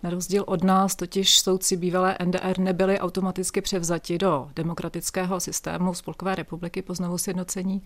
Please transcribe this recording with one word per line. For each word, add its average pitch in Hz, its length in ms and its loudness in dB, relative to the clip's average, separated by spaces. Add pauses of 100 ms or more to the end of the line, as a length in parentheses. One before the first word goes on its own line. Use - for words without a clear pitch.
Na 175 60 -4
rozdíl 180 380 0
od 180 160 0
nás 190 320 4
totiž 190 440 4
soudci 190 380 2
bývalé 180 420 2
N 180 120 2
D 180 80 0
R 185 200 -2
nebyli 190 400 4
automaticky 185 640 -2
převzati 170 560 -2
do 165 380 2
demokratického 170 840 -2
systému 175 540 -2
Spolkové 175 420 -4
republiky 170 460 -6
po 180 120 -8
znovu 175 240 -4
sjednocení, 185 680 -4